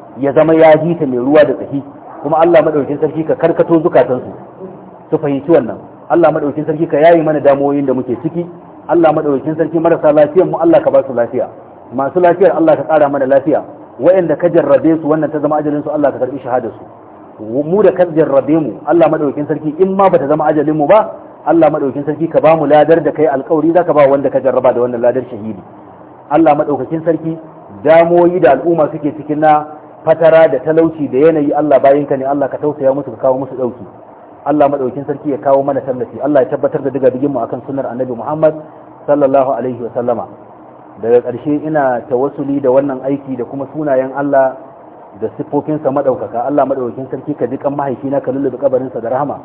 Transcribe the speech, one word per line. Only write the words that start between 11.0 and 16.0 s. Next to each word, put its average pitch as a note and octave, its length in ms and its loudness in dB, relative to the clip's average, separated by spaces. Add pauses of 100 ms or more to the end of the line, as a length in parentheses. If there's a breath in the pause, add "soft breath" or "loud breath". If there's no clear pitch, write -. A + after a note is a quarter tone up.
su C3 80 -10
lafiya. A#2 340 -2 (460)
Masu C3+ 260 -2
lafiyar F3 360 4
Allah D#3 200 2
ka C#3 80 -6
ƙara D3+ 240 2
mana C#3 180 -2
lafiya. C3+ 380 0 (340)
Waɗanda E3 380 2
ka F3 160 0
jarrabe D#3 480 2
su D3 80 -6
wannan D3+ 240 0
ta D3+ 80 -4
zama D3 180 -2
ajalin D3 240 -4
su D3 80 -8
Allah D3 220 0